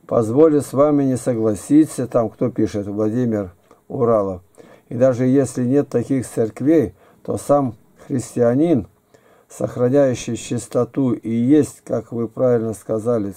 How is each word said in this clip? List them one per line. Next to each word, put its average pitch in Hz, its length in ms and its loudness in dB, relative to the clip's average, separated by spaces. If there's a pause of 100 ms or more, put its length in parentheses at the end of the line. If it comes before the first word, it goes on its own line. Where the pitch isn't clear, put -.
«Позволю 135 540 4
с - 120 -10
вами 143 320 2
не 131 120 0
согласиться», 123 880 0
там 117 220 0
кто - 220 -4
пишет, 104 360 -2
Владимир 107 680 -2 (360)
Уралов. 104 540 0 (460)
«И - 60 -12
даже 123 300 2
если 127 400 0
нет 139 240 0
таких 120 400 -4
церквей, 123 680 0 (280)
то 113 160 -6
сам 139 380 0 (300)
христианин, 127 800 0 (640)
сохраняющий 123 880 -2
чистоту, 123 760 -2
и 110 180 -6
есть, 127 540 2
как 120 280 -6
вы 117 160 -4
правильно 117 460 0
сказали, 110 600 -4